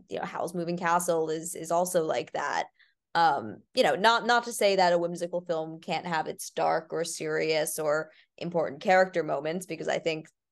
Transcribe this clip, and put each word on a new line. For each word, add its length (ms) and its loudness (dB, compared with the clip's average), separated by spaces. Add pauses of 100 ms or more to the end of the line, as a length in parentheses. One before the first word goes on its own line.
you 120 -8
know, 60 -6
Howl's 280 -6
Moving 240 -4
Castle 540 0
is, 240 -6
is 160 -6
also 340 2
like 280 -2
that. 320 -4 (500)
Um, 460 2 (120)
you 80 2
know, 140 4
not, 320 4
not 160 4
to 80 -8
say 240 2
that 160 6
a 60 4
whimsical 420 -2
film 400 -6
can't 260 -6
have 220 -2
its 220 -10
dark 420 0
or 140 -2
serious 720 -2
or 320 -2 (260)
important 440 -4
character 420 4
moments, 420 -4
because 220 -8
I 120 0
think, 280 -4 (240)